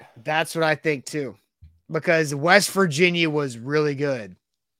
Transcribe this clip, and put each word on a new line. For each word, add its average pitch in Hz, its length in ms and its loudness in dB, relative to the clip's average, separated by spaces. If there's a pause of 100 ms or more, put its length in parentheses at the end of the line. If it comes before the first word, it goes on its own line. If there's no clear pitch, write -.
(180)
That's 151 380 -2
what 165 80 0
I 156 120 2
think 143 300 -4
too, 139 320 -6 (540)
because 160 420 0
West 175 380 4
Virginia 175 580 2
was 147 280 -2
really 143 360 0
good, 127 420 -4 (440)